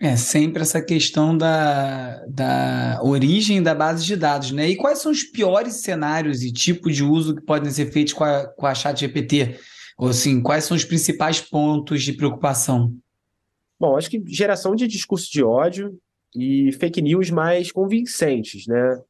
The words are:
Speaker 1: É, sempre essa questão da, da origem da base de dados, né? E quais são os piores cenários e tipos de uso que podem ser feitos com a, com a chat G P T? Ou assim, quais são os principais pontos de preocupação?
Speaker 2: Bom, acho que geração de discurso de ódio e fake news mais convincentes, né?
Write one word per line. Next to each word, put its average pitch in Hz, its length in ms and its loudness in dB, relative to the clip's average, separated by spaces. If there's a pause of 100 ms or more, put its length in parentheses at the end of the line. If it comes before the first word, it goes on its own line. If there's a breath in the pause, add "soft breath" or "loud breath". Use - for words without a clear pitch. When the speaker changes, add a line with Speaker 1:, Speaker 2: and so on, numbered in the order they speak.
Speaker 1:
É, 135 160 2
sempre 160 460 0
essa 160 180 0
questão 156 560 2
da, 143 920 0
da 131 720 -2
origem 175 600 4
da 160 120 4
base 160 320 0
de 202 100 -2
dados, 143 360 0
né? 151 180 0
E 190 60 2
quais 294 240 0
são 311 120 -2
os - 100 -2
piores 220 600 0
cenários 151 600 -2
e 123 80 -4
tipos 160 460 0
de 139 80 0
uso 156 320 2
que - 60 -14
podem 147 280 0
ser 135 220 -2
feitos 147 220 2
com 156 100 0
a, 143 220 0
com - 180 -10
a 135 100 2
chat 135 240 -2
G 143 80 -2
P 139 160 -4
T? 123 360 0 (400 loud breath)
Ou 127 100 0
assim, 127 320 2
quais 147 240 0
são 170 100 -2
os 156 100 0
principais 165 580 0
pontos 151 600 0
de 135 120 -4
preocupação? 131 800 0 (840)
Speaker 2:
Bom, 165 160 2
acho 165 140 -2
que 226 160 -4
geração 190 480 0
de 233 140 0
discurso 190 420 -4
de 151 100 0
ódio 180 560 2 (380)
e 135 380 2
fake 170 280 -2
news 165 300 2
mais 170 400 0
convincentes, 165 960 -2
né? 123 440 0